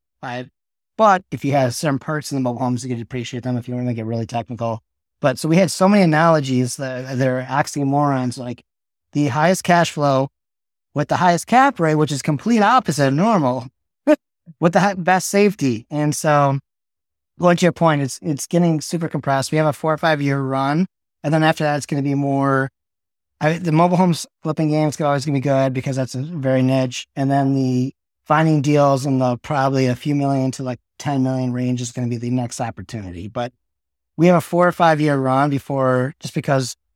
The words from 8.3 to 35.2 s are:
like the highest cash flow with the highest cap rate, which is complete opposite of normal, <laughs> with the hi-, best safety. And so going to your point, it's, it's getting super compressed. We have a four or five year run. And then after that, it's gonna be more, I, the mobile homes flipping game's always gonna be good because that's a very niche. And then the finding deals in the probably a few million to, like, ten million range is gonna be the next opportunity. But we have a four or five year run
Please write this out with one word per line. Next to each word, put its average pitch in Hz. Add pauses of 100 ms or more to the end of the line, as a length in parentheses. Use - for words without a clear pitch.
like 123 (480)
the 147
highest 156
cash 170
flow 139 (640)
with 147
the -
highest 175
cap 262
rate, 160
which 151
is 139
complete 214
opposite 190
of 135
normal, 143 (460)
<laughs> -
with 165
the 180
hi-, 196
best 180
safety. 185
And 147
so 143 (800)
going 175
to -
your 165
point, 156
it's, 131
it's 151
getting 170
super 165
compressed. 135
We 156
have 156
a 143
four 156
or 151
five 156
year 139
run. 135 (360)
And 147
then 156
after 160
that, 147
it's 139
gonna 143
be 139
more, 139 (720)
I, 156
the 170
mobile 175
homes 175 (160)
flipping 156
game's 151
always 143
gonna 143
be -
good 135
because 127
that's 131
a 127
very 135
niche. 131
And 139
then 139
the 127 (320)
finding 156
deals 139
in 135
the 123
probably 135
a 123
few 147
million 139
to, 139
like, 127 (200)
ten 139
million 131
range 123
is 123
gonna 123
be 120
the 120
next 123
opportunity. 98
But 120 (640)
we 160
have 180
a 156
four 175
or 170
five 160
year 147
run 135